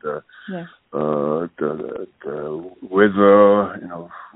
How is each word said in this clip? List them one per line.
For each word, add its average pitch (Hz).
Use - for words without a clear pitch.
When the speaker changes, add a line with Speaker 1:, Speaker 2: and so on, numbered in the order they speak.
Speaker 1:
uh, 76
Speaker 2:
Yeah. 170
Speaker 1:
uh, 76
the, 76
the 76
weather, 101
you 90
know, 85